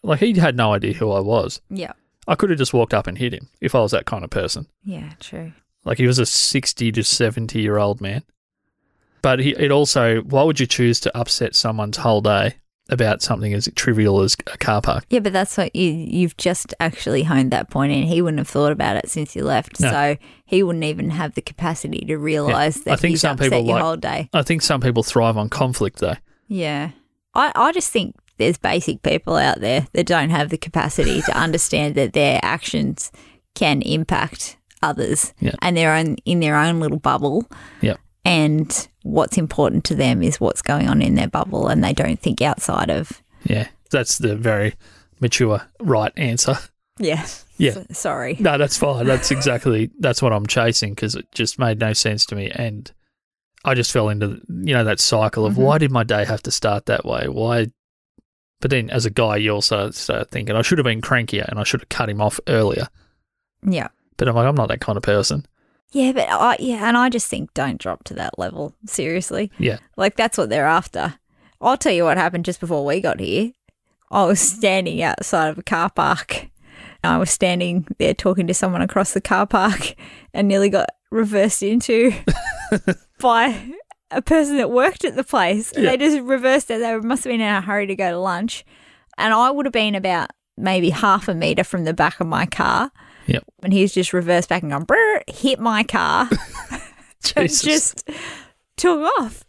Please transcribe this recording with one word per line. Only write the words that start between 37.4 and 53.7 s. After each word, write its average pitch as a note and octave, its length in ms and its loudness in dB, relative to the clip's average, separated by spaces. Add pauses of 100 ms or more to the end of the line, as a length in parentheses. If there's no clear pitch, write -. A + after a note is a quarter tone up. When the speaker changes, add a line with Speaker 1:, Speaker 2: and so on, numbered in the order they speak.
Speaker 1:
Yeah. A2 140 0 (320)
Speaker 2:
And D#3 600 2 (160)
what's D3+ 340 0
important D3+ 480 0
to D#3 100 -2
them C3 280 2
is - 180 0
what's - 220 0
going - 260 0
on - 140 4
in - 100 2
their - 140 2
bubble, - 400 -2
and - 160 2
they - 100 0
don't - 260 -2
think - 220 -2
outside E2+ 480 -2
of. - 320 -6 (220)
Speaker 1:
Yeah, G#2 240 -2 (240)
that's B2+ 260 0
the G#2+ 180 0
very G#2+ 380 0 (460)
mature, A2+ 420 2 (180)
right A#2+ 380 2
answer. C3 400 0 (400)
Speaker 2:
Yeah. D#3 260 -2 (340)
Speaker 1:
Yeah. D#3+ 300 0
Speaker 2:
S-, - 120 -12
sorry. C3+ 400 -4
Speaker 1:
No, D#3 180 2
that's C#3+ 200 0
fine. B2+ 280 0
That's C3 260 2
Speaker 2:
<laughs> - 0 -
Speaker 1:
exactly, B2 680 0
that's C#3 240 0
what A#2 100 4
I'm G2+ 140 0
chasing, A2+ 480 0
'cause A2 180 -4
it - 200 -10
just - 260 -4
made A2+ 200 0
no A2 140 0
sense G#2 340 0
to G#2+ 80 -8
me. G2+ 140 -6
And G#2+ 420 -8 (720)
I C3+ 120 2